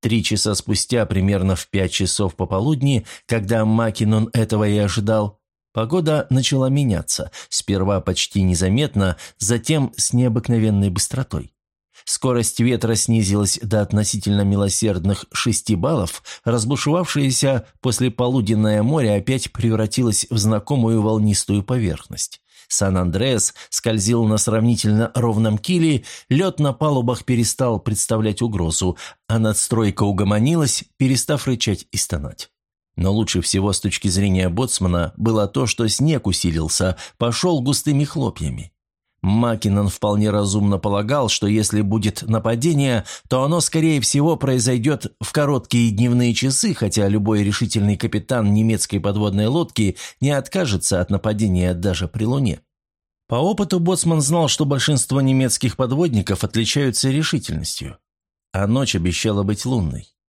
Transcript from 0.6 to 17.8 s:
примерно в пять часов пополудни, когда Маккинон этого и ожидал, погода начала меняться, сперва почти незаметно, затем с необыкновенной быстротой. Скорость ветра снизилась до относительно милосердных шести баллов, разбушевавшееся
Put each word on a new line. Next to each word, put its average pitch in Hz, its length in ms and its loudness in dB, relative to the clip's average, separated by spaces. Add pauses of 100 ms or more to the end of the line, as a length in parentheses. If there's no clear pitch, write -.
примерно 95 500 0
в - 120 -10
пять 95 240 -2
часов 95 440 -2
пополудни, 120 680 0 (200)
когда 110 380 0
Маккинон 110 680 2
этого 107 360 0
и 104 100 2
ожидал, 104 640 0 (320)
погода 151 580 0
начала 131 380 2
меняться, 131 640 -2 (180)
сперва 98 520 -2
почти 95 420 -2
незаметно, 95 760 0 (220)
затем 127 580 -2
с - 160 -4
необыкновенной 113 800 2
быстротой. 92 600 -6 (540)
Скорость 120 540 -2
ветра 117 360 2
снизилась 104 680 0
до 107 180 0
относительно 101 640 0
милосердных 98 920 0
шести - 420 0
баллов, 101 480 -2 (220)
разбушевавшееся 135 1200 0 (140)